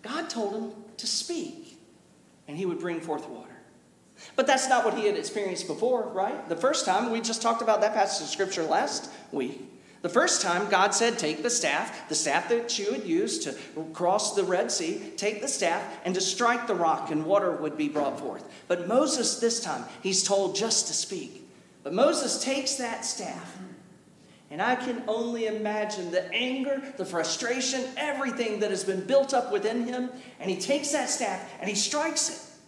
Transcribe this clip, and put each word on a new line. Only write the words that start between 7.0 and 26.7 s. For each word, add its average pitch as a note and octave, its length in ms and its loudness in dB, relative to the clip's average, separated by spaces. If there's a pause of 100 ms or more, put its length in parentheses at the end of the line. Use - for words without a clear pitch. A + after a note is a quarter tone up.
we A3+ 100 0
just A3+ 220 -2
talked A3+ 200 2
about G#3 180 8
that G#3+ 140 4
passage G3 280 2
of D3 80 -6
scripture F#3 320 0
last F3 480 2 (220)
week. - 400 -4 (300)
The - 100 -2
first E4+ 280 4
time, F#3+ 280 2
God G3+ 260 6
said, A#3 240 2
"Take D#3 240 -2
the A#3 80 0
staff, E3 580 0
the D#3 60 -2
staff D3+ 360 2
that A#3 280 0
you G3+ 140 0
had - 120 -4
used F3+ 380 0
to C3+ 140 -6 (360)
cross F#3+ 440 2
the G3 80 4
Red F3+ 260 2
Sea, F#3 320 -2 (140)
take G#3+ 240 -2
the C4 80 -4
staff F3 340 2 (220)
and F#3 100 0
to F#3 60 0
strike A#3+ 480 2
the G#3 80 2
rock E3 340 2
and D#3 160 0
water F#3 240 4
would D3+ 260 -4
be D3+ 120 0
brought C#3 320 0
forth." A2 240 -8 (240)
But F3 180 0
Moses, B3 540 2
this A3+ 180 2
time, C3+ 260 -4 (180)
he's F#3+ 200 2
told G3 320 2
just A3 320 2
to - 60 -4
speak. - 560 -6 (340)
But C#3+ 100 -6
Moses B3+ 480 4
takes C4 360 -2
that A#3 280 -4
staff, F3 540 -8 (920)
and D#3 140 -4
I B3 140 4
can B3+ 320 -4
only A#3 380 -2
imagine G#3+ 680 -2
the F3+ 200 0
anger, C4 480 -2 (180)